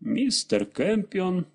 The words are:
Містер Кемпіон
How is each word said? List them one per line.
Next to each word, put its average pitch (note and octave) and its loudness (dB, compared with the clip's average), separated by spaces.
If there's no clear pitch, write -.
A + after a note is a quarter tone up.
Містер A2 0
Кемпіон F#3 0